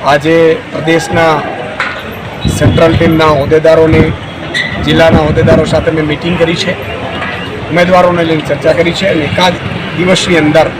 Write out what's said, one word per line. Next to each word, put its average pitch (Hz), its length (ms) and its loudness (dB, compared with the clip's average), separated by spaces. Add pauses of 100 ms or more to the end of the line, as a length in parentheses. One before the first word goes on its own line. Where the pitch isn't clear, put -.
આજે 160 520 2 (160)
પ્રદેશના 160 640 0 (1200)
સેન્ટ્રલ 160 380 4
ટીમના 160 280 2
હોદ્દેદારોની, 156 880 4 (720)
જિલ્લાના 160 340 4
હોદ્દેદારો 160 460 2
સાથે 160 260 0
મેં 160 160 -2
મીટિંગ 151 320 -4
કરી 170 160 0
છે, - 500 -6 (680)
ઉમેદવારોને 175 540 2
લઈને 160 240 0
ચર્ચા 147 240 0
કરી 170 200 0
છે 190 160 -2
અને 165 160 0
એકાદ 180 280 0 (440)
દિવસની 180 420 0
અંદર 151 420 2